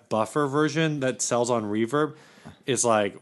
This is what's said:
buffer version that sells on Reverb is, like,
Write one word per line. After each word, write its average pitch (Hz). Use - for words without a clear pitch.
buffer 110
version 151
that 127
sells 120
on 117
Reverb 117
is, 120
like, 107